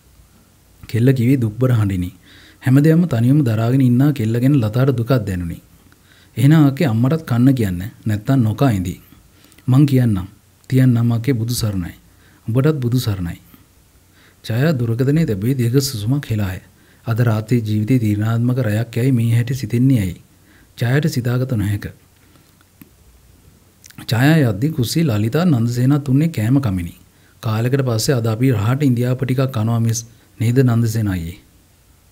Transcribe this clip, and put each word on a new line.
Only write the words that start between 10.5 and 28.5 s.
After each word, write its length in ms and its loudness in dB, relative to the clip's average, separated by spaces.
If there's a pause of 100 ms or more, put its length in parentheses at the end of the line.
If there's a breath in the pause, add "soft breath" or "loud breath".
තියන්නම් 420 2
අක්කේ 220 -2
බුදු 200 -4
සරණයි. 420 -6 (520 soft breath)
උඹටත් 340 0
බුදු 180 0
සරණයි." 380 -4 (1080 soft breath)
ඡායා 280 0
දුරකථනයේ 520 0
තැබුවේ 320 -2
දීර්ඝ 240 2
සුසුමක් 440 -4
හෙලාය. 340 -4 (460 soft breath)
අද 140 -4
රාත්‍රියේ 460 0
ජීවිතේ 340 0
තීරණාත්මක 580 0
රැයක් 380 -2
යයි 160 0
මේ 200 2
හැටි 240 0
සිතෙන්නේ 440 0
ඇයි? 160 -4 (580 soft breath)
ඡායාට 340 0
සිතාගත 440 -2
නොහැක. 340 -2 (2250 soft breath)
ඡායා 400 2
යද්දී 260 -2
කුස්සියේ 400 -2
ලලිතා 360 0
නන්දසේනත් 640 0
උන්නේ 180 2
කෑම 340 0
කමිනි. 340 -4 (480 soft breath)
"කාලයකට 420 -2
පස්සේ 300 -2
අද 120 -2
අපි 240 0